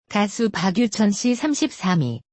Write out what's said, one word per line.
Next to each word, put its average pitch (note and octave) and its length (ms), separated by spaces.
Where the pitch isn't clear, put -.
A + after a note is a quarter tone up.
가수 G#3 420
박유천 G3+ 640
씨 B3 240
삼십삼 B3+ 640
이 A#2 200